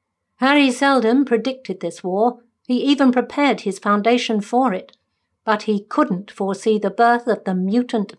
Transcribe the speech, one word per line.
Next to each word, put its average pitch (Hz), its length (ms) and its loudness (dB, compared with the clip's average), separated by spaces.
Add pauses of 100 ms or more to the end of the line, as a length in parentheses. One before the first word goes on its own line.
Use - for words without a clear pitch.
(360)
Harry 277 340 2
Seldon 254 560 2
predicted 233 540 -4
this 170 240 -10
war. 208 380 -2 (260)
He 247 160 -2
even 277 280 4
prepared 247 500 0
his 190 180 -6
Foundation 220 600 0
for 240 340 0
it. - 200 -12 (480)
But 214 200 0
he 202 220 -2
couldn't 202 440 -2
foresee 196 480 -2
the 208 140 -2
birth 233 340 2
of 214 200 -2
the 190 100 -2
mutant 202 640 -2